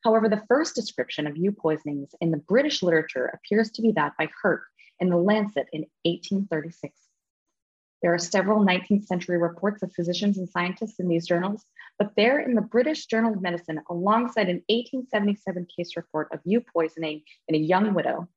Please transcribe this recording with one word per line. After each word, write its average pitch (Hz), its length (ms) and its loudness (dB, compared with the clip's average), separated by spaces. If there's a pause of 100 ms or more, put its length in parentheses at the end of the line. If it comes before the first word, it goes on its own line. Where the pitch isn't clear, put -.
However, 220 240 4
the 208 200 0
first 302 260 0
description - 520 -6
of 147 100 -8
yew 185 160 0
poisonings 151 680 -4
in 165 100 0
the 160 60 0
British 262 460 0
literature 156 440 0
appears 220 460 -2
to - 100 -8
be 226 100 4
that 147 260 0
by 156 100 -2 (140)
Hurt 175 200 2 (360)
in 185 100 0
the 175 80 2
Lancet 202 560 2
in 156 140 -8 (180)
eighteen 190 460 -2
thirty-six. 165 440 -6 (1080)
There 175 100 4
are 170 60 2
several 196 460 2
nineteenth 190 420 2
century 175 320 -2
reports 170 440 -2
of 180 120 -10
physicians 180 420 0
and 180 120 -6
scientists 180 500 -6
in 180 100 -2
these 170 180 0
journals, 185 380 -2 (340)
but 208 180 -2
there 247 240 4
in 262 140 -2
the 214 80 4
British 254 440 0
Journal 226 280 0
of 185 80 -4
Medicine, 170 460 -4
alongside 208 600 0
an 175 200 -2
eighteen 240 380 -2
seventy-seven 202 680 -2
case 175 220 -8
report 156 360 -6
of 156 120 -10
yew 208 160 2
poisoning 160 600 -4 (260)
in 160 60 0
a 156 40 4
young 185 360 2
widow 151 420 -2